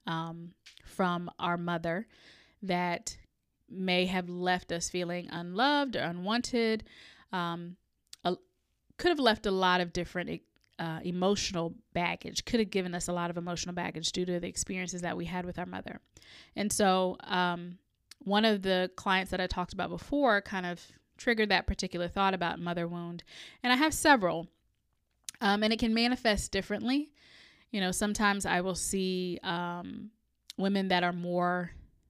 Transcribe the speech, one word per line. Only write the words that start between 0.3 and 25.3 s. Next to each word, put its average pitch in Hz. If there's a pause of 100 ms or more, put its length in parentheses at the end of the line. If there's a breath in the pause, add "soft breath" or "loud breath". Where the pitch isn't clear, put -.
from 175
our 175
mother 175 (580 loud breath)
that 180 (580)
may 185
have 180
left 180
us 170
feeling 175
unloved 226
or 156
unwanted, 220 (480 loud breath)
um, 175 (480)
a-, 180 (600)
could -
have 330
left 220
a 208
lot 185
of 175
different, 175 (360)
uh, 165
emotional 180 (200)
baggage, 170
could -
have 208
given 180
us 175
a 175
lot 175
of 175
emotional 175
baggage 175
due 180
to 175
the 180
experiences 185
that 175
we 180
had 175
with 180
our 180
mother. 185 (520 loud breath)
And 208
so, 185
um, 175 (420)
one 202
of 214
the 185
clients 190
that 180
I 185
talked 180
about 190
before 214
kind 190
of 175 (300)
triggered 220
that 196
particular 175
thought 196
about 175
mother 175
wound. 170 (400 loud breath)
And 247
I 247
have 302
several. 180 (880)